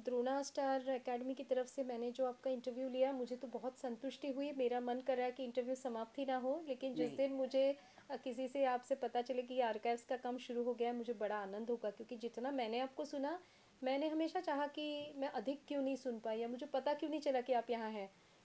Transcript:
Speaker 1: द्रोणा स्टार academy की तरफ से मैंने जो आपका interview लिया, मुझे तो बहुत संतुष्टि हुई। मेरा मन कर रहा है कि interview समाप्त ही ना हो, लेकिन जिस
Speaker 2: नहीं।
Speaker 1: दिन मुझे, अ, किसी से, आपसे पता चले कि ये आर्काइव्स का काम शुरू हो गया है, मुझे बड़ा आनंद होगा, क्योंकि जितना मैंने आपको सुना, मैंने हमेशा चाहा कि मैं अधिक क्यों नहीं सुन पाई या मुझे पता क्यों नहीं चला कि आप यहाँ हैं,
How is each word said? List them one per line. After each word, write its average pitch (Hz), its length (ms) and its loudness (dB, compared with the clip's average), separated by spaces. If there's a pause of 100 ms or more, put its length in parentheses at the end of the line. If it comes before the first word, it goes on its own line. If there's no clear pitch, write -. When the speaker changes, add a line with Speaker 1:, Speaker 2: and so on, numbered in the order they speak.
Speaker 1:
द्रोणा 247 380 2
स्टार 269 460 0
academy 247 460 -2
की 277 80 -6
तरफ 247 240 0
से 277 160 -4
मैंने 240 280 -2
जो 254 140 0
आपका 247 260 -2
interview 254 380 -2
लिया, 262 240 4
मुझे 247 220 -2
तो 247 120 -6
बहुत 240 300 -6
संतुष्टि 262 540 -4
हुई। 277 200 -2
मेरा 247 280 2
मन 247 200 0
कर 254 180 2
रहा 247 80 4
है 247 60 2
कि 262 120 -6
interview 247 320 0
समाप्त 226 420 -4
ही 277 80 0
ना 254 120 2
हो, 269 300 0
लेकिन 262 280 -2
जिस 247 120 2
Speaker 2:
नहीं। - 100 -4
Speaker 1:
दिन 269 160 4
मुझे, 269 440 4 (340)
अ, 247 60 -2
किसी 254 300 -2
से, 277 180 4
आपसे 247 300 2
पता 240 260 0
चले 247 200 0
कि 247 120 -8
ये 254 80 4
आर्काइव्स 233 420 2
का 254 140 -2
काम 247 200 -4
शुरू 240 260 -2
हो 240 100 2
गया 233 160 2
है, 240 60 0
मुझे 233 180 -2
बड़ा 208 240 0
आनंद 208 320 -4
होगा, 226 220 0
क्योंकि 214 240 -10
जितना 233 360 -4
मैंने 240 280 0
आपको 269 260 -2
सुना, 294 380 -2 (400)
मैंने 277 240 2
हमेशा 320 320 2
चाहा 294 280 2
कि 294 480 -4
मैं 269 120 0
अधिक 269 400 -2
क्यों 285 140 0
नहीं 269 140 2
सुन 247 240 -4
पाई 220 200 -2
या 233 80 0
मुझे 247 180 -6
पता 285 280 2
क्यों 294 160 -2
नहीं 302 120 0
चला 262 200 4
कि 254 120 2
आप 233 160 4
यहाँ 226 220 0
हैं, 196 220 -4 (320)